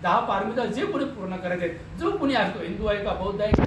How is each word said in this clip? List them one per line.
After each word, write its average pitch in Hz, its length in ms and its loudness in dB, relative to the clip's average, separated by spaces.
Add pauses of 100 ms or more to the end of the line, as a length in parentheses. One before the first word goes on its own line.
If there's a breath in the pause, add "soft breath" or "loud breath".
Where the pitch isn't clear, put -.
दहा 185 180 4
पारमिता 226 440 0
जे 262 220 0
कोणी 277 180 0
पूर्ण 185 320 -6
करत 175 260 -2
आहेत, - 380 -6
जो 349 100 2
कोणी 269 240 2
असतो, 190 280 2
हिंदू 170 240 -4
आहे 202 180 0
का, - 80 0
बौद्ध 196 280 -2
आहे 214 100 2
का, - 160 6